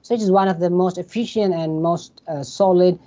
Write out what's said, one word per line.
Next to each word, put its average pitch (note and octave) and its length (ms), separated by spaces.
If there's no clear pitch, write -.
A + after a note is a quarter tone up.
So A#3+ 120
it A3+ 60
is G3 120
one F#3+ 160
of F3+ 100
the F3 120
most F3+ 280
efficient G3+ 560
and D#3+ 260
most, E3 460
uh, D3 160
solid F3+ 640